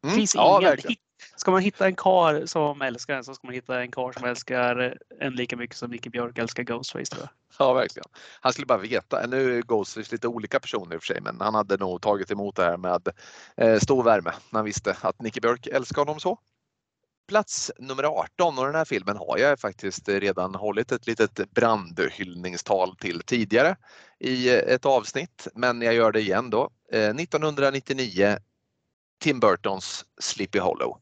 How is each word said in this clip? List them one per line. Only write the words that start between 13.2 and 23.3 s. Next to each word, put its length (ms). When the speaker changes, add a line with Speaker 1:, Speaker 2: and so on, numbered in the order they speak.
Speaker 1:
eh, 220
stor 240
värme 300
när 80
han 60
visste 360
att 220
Nicke 180
Björk 260
älskar 360
honom 180
så. 180
Plats 500
nummer 420
arton, 380
och 80
den 80
här 100
filmen 320
har 220
jag 220
faktiskt 480
redan 460
hållit 380
ett 140
litet 440
brandhyllningstal 1500
till 240
tidigare 560